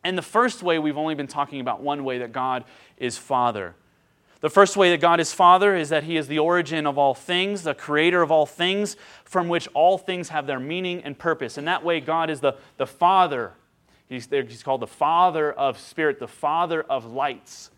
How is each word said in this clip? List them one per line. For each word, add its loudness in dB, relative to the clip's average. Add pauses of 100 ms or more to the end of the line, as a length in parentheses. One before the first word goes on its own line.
And -4
the -6
first 0
way, 2
we've -2
only -4
been -6
talking -6
about -6
one -4
way -4
that -8
God -4 (340)
is -6
Father. -2 (640)
The -2
first 6
way 6
that 2
God 4
is -2
Father 6
is -4
that 0
he -2
is -2
the -4
origin 0
of -2
all 2
things, -2
the -4
creator 2
of 0
all 4
things, -2 (260)
from -2
which -2
all 4
things -8
have -6
their -4
meaning -6
and -10
purpose. -4
In -8
that -2
way, 0
God -2
is -6
the, 2 (240)
the -4
Father. 2 (560)
He's, -12
he's -4
called -2
the -8
Father 0
of -4
Spirit, -4
the -12
Father -4
of -6
lights -8